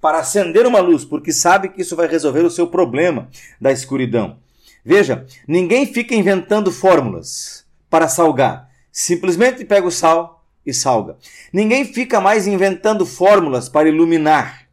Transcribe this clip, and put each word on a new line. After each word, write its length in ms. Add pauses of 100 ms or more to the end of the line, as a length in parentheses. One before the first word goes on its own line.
para 180
acender 460
uma 140
luz, 260
porque 280
sabe 380
que 120
isso 140
vai 100
resolver 380
o 60
seu 180
problema 600 (320)
da 120
escuridão. 640 (460)
Veja, 420 (200)
ninguém 400
fica 280
inventando 560
fórmulas 960 (240)
para 180
salgar. 640 (220)
Simplesmente 720
pega 220
o 40
sal 540 (200)
e 80
salga. 440 (360)
Ninguém 320
fica 360
mais 260
inventando 580
fórmulas 640
para 200
iluminar. 840